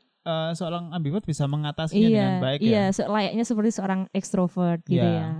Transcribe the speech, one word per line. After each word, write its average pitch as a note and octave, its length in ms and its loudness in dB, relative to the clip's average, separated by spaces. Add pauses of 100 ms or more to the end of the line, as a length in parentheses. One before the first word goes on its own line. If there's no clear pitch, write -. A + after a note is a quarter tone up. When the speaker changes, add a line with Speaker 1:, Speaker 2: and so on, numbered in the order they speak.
(200)
Speaker 1:
eh, D#3+ 320 -2
seorang E3+ 400 -6
ambivert E3+ 320 -2
bisa D3 240 -2
mengatasinya D3+ 500 -4
Speaker 2:
Iya, A3 140 6
Speaker 1:
dengan G3 260 2
baik C#3+ 220 -2
Speaker 2:
iya, G#3+ 240 4
Speaker 1:
ya? - 60 -
Speaker 2:
se-, - 180 -2
layaknya G#3+ 380 0
seperti A3 260 0
seorang F#3+ 280 -2 (120)
ekstrovert F3+ 720 0
gitu C3+ 160 2
Speaker 1:
Iya. - 80 4
Speaker 2:
ya. - 200 0 (120)